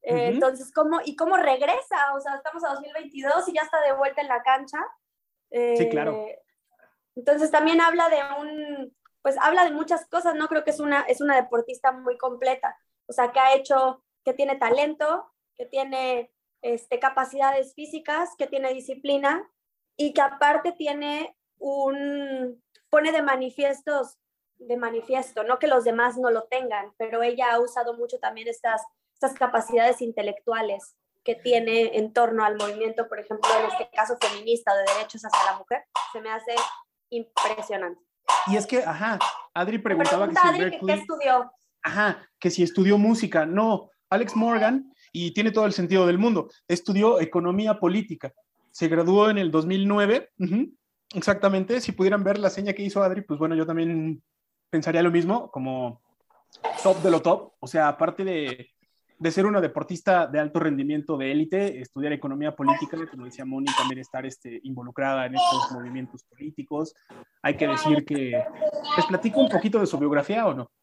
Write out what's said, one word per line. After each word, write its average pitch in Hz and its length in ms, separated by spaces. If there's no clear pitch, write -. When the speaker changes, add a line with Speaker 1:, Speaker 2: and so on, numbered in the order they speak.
Speaker 1:
Eh, 240 120
Speaker 2:
Ujú. 240 200
Speaker 1:
entonces, 262 380
¿cómo, 311 320
y 294 120
cómo 339 200
regresa? 294 760
O 277 60
sea, 277 160
estamos 311 260
a 330 60
dos 277 120
mil 294 120
veintidós 302 560
y 339 60
ya 302 80
está 311 180
de 285 140
vuelta 277 280
en 285 60
la 247 160
cancha. 269 340
Speaker 2:
Sí, 233 400
claro. 214 220
Speaker 1:
Eh, 214 260
entonces, 294 340
también 320 300
habla 339 280
de 311 120
un, 294 560
pues, 269 160
habla 339 260
de 330 80
muchas 320 340
cosas, 339 300
¿no? 311 100
Creo 311 160
que 302 80
es 285 80
una, 285 220
es 254 200
una 285 140
deportista 254 560
muy 254 260
completa. 254 600
O - 40
sea, 240 200
que 262 80
ha 262 140
hecho, 269 500
que 254 100
tiene 277 200
talento, 294 800
que 247 100
tiene, 262 640
este, 240 380
capacidades 269 720
físicas, 311 640
que 277 80
tiene 269 260
disciplina 277 800
y 294 180
que 302 60
aparte 294 500
tiene 294 680
un, 277 1040
pone 302 220
de 320 100
manifiestos, 277 960
de 240 180
manifiesto, 233 680
no 247 160
que 302 80
los 262 160
demás 233 340
no 254 140
lo 220 140
tengan, 214 520
pero 226 280
ella 240 280
ha 233 60
usado 240 360
mucho 240 260
también 226 260
estas, 233 340
estas 269 200
capacidades 240 680
intelectuales 214 960
que 233 100
tiene 226 640
en 220 140
torno 226 320
al 214 120
movimiento, 220 520
por 214 100
ejemplo, 220 400
en 220 140
este - 200
caso 220 280
feminista 214 520
o 196 40
de 196 80
derechos 214 300
hacia 202 260
la 190 80
mujer, - 260
se 226 80
me 220 100
hace 226 240
impresionante. 214 880
Speaker 2:
Y 196 100
es 202 120
que, 254 160
ajá, 190 340
Adri 190 260
Speaker 1:
Me - 40
Speaker 2:
preguntaba 285 460
que 330 60
Speaker 1:
pregunta 370 80
Speaker 2:
si 349 60
Speaker 1:
Adri 330 100
que 180 120
Speaker 2:
Berkeley - 240
Speaker 1:
qué - 60
estudió. 277 520
Speaker 2:
Ajá, 185 460
que 180 120
si 175 120
estudió 190 360
música. 208 460
No, 202 460
Alex 214 260
Morgan, 233 560
y 170 240
tiene 214 160
todo 214 160
el 202 60
sentido 180 340
del 175 120
mundo, 208 300
estudió 196 520
economía 180 600
política. 170 520
Se - 160
graduó 175 420
en 208 100
el 180 120
dos 160 160
mil 190 220
nueve, 202 500
ujú, 202 340
exactamente. 196 640
Si 226 120
pudieran 196 300
ver 202 160
la 202 100
seña 196 240
que 202 100
hizo 202 200
Adri, 185 200
pues 147 160
bueno, 160 160
yo 160 120
también 165 560
pensaría 165 320
lo 175 80
mismo, 175 400
como 131 500
top 190 200
de 175 80
lo 165 100
top. - 400
O 139 60
sea, 156 220
aparte 165 360
de, 143 460
de 160 120
ser 190 140
una 208 160
deportista 175 640
de 143 140
alto 151 200
rendimiento 147 580
de 135 120
élite, 156 520
estudiar 143 320
economía 143 420
política, 160 400
como 123 160
decía 131 180
Moni, 135 220
también 131 220
estar, 131 260
este, 123 380
involucrada 131 640
en 127 80
estos - 380
movimientos 127 520
políticos. 151 720
Hay 147 160
que 151 100
decir 147 380
que, 147 360
¿les 311 80
platico 190 360
un 262 100
poquito 220 280
de 202 80
su 147 120
biografía 185 480
o 160 80
no? 127 160